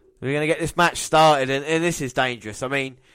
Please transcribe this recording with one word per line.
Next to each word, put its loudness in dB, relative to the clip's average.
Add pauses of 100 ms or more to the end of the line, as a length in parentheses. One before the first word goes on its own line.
(200)
We're -4
gonna -2
get 0
this -6
match 2
started, 4
and, -2
and -2
this -2
is -6
dangerous. -4
I -6
mean, -4 (160)